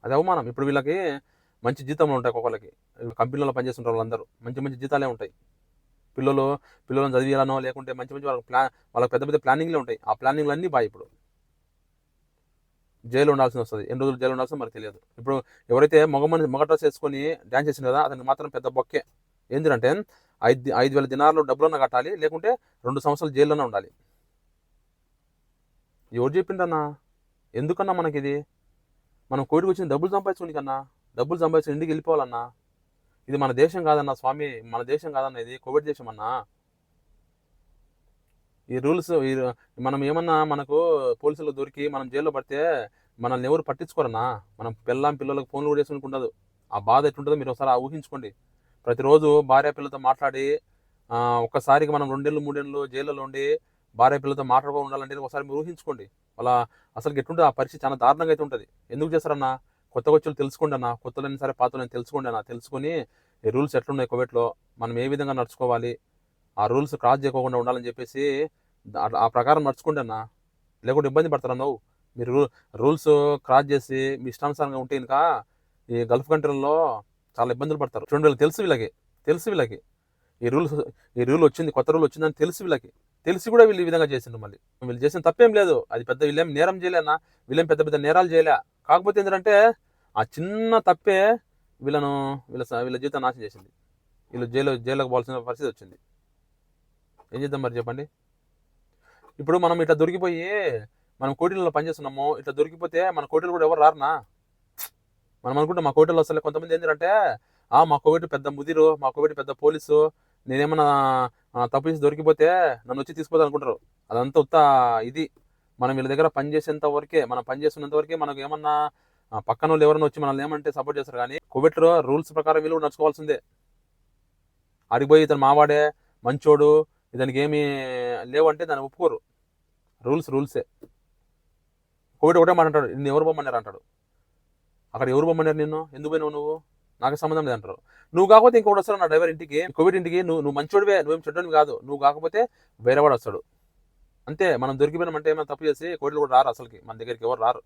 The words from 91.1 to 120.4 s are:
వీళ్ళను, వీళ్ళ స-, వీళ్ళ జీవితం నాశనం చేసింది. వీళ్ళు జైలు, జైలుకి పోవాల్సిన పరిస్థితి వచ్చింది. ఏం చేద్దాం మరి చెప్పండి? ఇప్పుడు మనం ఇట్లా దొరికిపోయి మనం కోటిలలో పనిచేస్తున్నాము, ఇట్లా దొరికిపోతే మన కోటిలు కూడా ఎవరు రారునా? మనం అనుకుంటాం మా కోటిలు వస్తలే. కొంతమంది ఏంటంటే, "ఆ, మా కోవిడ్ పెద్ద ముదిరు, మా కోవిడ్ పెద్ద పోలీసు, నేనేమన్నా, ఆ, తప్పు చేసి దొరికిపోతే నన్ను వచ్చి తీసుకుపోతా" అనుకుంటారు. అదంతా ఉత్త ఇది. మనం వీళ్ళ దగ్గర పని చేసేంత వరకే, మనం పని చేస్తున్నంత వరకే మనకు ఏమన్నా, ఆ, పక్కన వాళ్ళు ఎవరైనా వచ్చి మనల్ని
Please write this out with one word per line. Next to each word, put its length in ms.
వీళ్ళను, 680
వీళ్ళ 120
స-, 120
వీళ్ళ 220
జీవితం 260
నాశనం 200
చేసింది. 260
వీళ్ళు 140
జైలు, 300
జైలుకి 320
పోవాల్సిన 300
పరిస్థితి 320
వచ్చింది. 280
ఏం 80
చేద్దాం 200
మరి 140
చెప్పండి? 320
ఇప్పుడు 180
మనం 240
ఇట్లా 120
దొరికిపోయి 760
మనం 140
కోటిలలో 360
పనిచేస్తున్నాము, 680
ఇట్లా 160
దొరికిపోతే 560
మన 140
కోటిలు 260
కూడా 160
ఎవరు 140
రారునా? 440
మనం 140
అనుకుంటాం 260
మా 60
కోటిలు 280
వస్తలే. 220
కొంతమంది 340
ఏంటంటే, 640
"ఆ, 120
మా 120
కోవిడ్ 300
పెద్ద 220
ముదిరు, 480
మా 140
కోవిడ్ 280
పెద్ద 120
పోలీసు, 600
నేనేమన్నా, 360
ఆ, 100
తప్పు 220
చేసి 120
దొరికిపోతే 460
నన్ను 320
వచ్చి 140
తీసుకుపోతా" 280
అనుకుంటారు. 360
అదంతా 300
ఉత్త 140
ఇది. 260
మనం 160
వీళ్ళ 120
దగ్గర 180
పని 280
చేసేంత 320
వరకే, 380
మనం 180
పని 200
చేస్తున్నంత 320
వరకే 220
మనకు 240
ఏమన్నా, 500
ఆ, 40
పక్కన 300
వాళ్ళు 160
ఎవరైనా 220
వచ్చి 160
మనల్ని 220